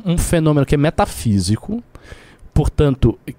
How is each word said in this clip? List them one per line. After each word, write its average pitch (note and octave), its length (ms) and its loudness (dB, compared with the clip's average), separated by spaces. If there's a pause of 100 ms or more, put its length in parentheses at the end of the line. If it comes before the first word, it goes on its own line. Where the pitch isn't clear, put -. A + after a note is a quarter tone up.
um E3 120 -2
fenômeno D3+ 480 2
que D3+ 120 0
é - 20 0
metafísico, C#3 1040 -2 (720)
portanto, C#3 640 2 (200)